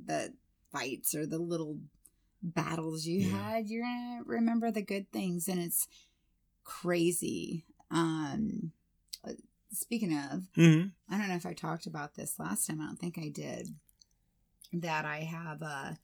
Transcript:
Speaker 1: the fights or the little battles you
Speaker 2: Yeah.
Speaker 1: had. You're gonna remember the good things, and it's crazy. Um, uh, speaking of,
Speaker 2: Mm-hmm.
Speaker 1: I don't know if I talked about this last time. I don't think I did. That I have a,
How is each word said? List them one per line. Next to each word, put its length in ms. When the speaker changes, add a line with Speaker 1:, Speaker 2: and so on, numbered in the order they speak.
Speaker 1:
the 300
fights 420
or 120
the 120
little 400
battles 600
you 240
Speaker 2:
Yeah. 80
Speaker 1:
had. 160
You're 140
gonna 420
remember 460
the 100
good 320
things, 360
and 120
it's 260
crazy. 1000
Um, 840
uh, 80
speaking 440
of, 400
Speaker 2:
Mm-hmm. 320
Speaker 1:
I 40
don't 100
know 80
if 100
I 60
talked 340
about 280
this 240
last 280
time. 140
I 60
don't 120
think 200
I 100
did. 400
That 320
I 140
have 440
a, 420